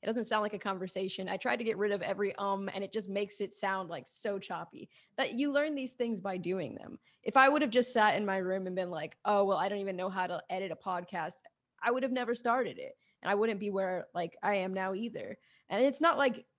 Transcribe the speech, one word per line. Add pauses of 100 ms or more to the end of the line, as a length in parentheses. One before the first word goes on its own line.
It
doesn't
sound
like
a
conversation.
I
tried
to
get
rid
of
every
um,
and
it
just
makes
it
sound,
like,
so
choppy. (300)
That
you
learn
these
things
by
doing
them. (240)
If
I
would
have
just
sat
in
my
room
and
been
like,
"Oh,
well,
I
don't
even
know
how
to
edit
a
podcast," (400)
I
would
have
never
started
it. (240)
And
I
wouldn't
be
where,
like,
I
am
now
either. (320)
And
it's
not
like (120)